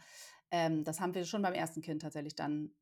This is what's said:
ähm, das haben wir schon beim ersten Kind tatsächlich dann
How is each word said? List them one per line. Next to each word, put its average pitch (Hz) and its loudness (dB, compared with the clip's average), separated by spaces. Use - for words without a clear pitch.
ähm, 160 4
das 156 -2
haben 180 2
wir 180 0
schon 202 0
beim 185 4
ersten 160 -2
Kind 156 -2
tatsächlich 151 -6
dann 151 0